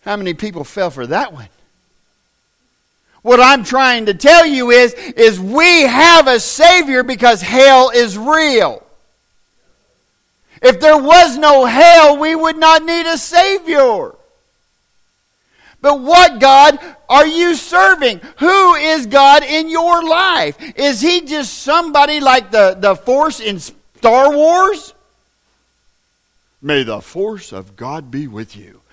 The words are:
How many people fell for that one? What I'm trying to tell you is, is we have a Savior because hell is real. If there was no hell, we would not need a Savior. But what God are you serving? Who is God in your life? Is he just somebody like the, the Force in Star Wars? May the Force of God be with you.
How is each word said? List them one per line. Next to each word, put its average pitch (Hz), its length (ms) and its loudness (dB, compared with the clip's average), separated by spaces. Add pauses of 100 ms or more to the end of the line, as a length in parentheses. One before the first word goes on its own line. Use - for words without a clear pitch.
How 208 160 -10
many 190 180 -8
people 175 300 -12
fell 185 260 -8
for 127 160 -14
that 185 260 -8
one? 127 160 -20 (1700)
What 247 180 2
I'm 254 240 2
trying 247 420 -2
to 208 80 -4
tell 320 300 4
you 262 260 -4
is, 240 220 4
is 226 480 -2
we 311 420 0
have 294 440 4
a 254 120 0
Savior 294 640 0
because 240 380 0
hell 254 500 2
is 233 280 -2
real. 240 680 -2 (1800)
If 254 200 0
there 302 180 2
was 294 400 2
no 294 260 2
hell, 294 540 4
we 311 160 -4
would 320 240 -4
not 320 240 2
need 330 240 -6
a 330 100 -4
Savior. 320 1000 -2 (1700)
But 285 200 -2
what 320 380 2
God 269 400 4 (300)
are 285 180 4
you 330 280 -2
serving? 320 680 -2 (180)
Who 370 360 2
is 311 320 -4
God 277 360 4
in 311 260 -6
your 339 340 -2
life? 330 540 -4 (200)
Is 269 240 -4
he 349 220 -2
just 285 360 -10
somebody 302 640 -2
like 254 300 0
the, 196 280 0
the 190 180 -2
Force 277 440 -4
in 208 200 -10
Star 254 720 -2
Wars? 339 600 -2 (1700)
May 139 200 -4
the 110 200 -10
Force 196 500 -12
of 95 240 -18
God 139 340 -16
be 139 160 -12
with 107 300 -18
you. 101 240 -20 (120)